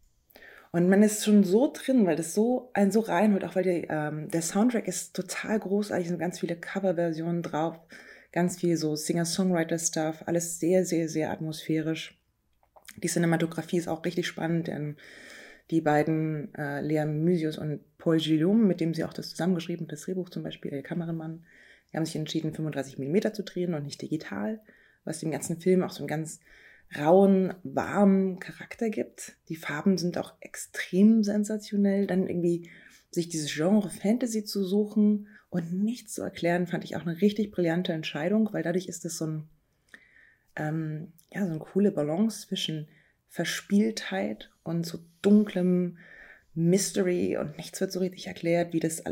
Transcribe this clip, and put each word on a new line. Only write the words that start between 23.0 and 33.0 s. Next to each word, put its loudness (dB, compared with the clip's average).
zu -6
drehen -4
und -4
nicht -12
digital, -6
was -8
dem -4
ganzen -6
Film 4
auch -4
so -12
einen -6
ganz -6
rauen, 6
warmen 2
Charakter -8
gibt. -8
Die -8
Farben 0
sind -4
auch -6
extrem 4
sensationell. 0
Dann 2
irgendwie 0